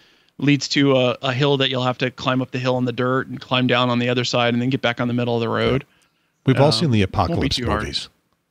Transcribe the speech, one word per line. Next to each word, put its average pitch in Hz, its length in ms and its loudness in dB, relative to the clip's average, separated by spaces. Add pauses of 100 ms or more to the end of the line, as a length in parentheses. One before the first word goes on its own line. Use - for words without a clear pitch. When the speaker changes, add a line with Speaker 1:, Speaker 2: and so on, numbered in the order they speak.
(380)
Speaker 1:
leads 139 320 0
to 139 260 2
a, 127 260 2
a 135 120 -2
hill 143 240 0
that 135 120 0
you'll 127 140 -4
have 127 140 -2
to 127 140 -2
climb 127 300 -2
up 123 100 -6
the 131 80 -6
hill 127 180 0
in 123 80 -2
the 123 80 -4
dirt 127 340 -2
and - 140 -12
climb 127 260 0
down 123 220 2
on 120 100 0
the 120 80 0
other 123 160 0
side 120 300 0
and 120 80 0
then 127 80 -2
get 131 120 -2
back 120 200 0
on 123 80 -2
the 120 40 -2
middle 120 220 0
of 117 60 0
the 113 80 -2
road. 117 360 0 (600)
Speaker 2:
We've 131 140 4
all 139 80 6
Speaker 1:
Um, 156 40 4
Speaker 2:
seen 156 200 0
the 107 100 4
Speaker 1:
won't 92 100 0
be - 60 -10
Speaker 2:
apocalypse 135 400 0
Speaker 1:
too 123 80 -4
hard. 107 160 -2
Speaker 2:
movies. 123 260 -8 (440)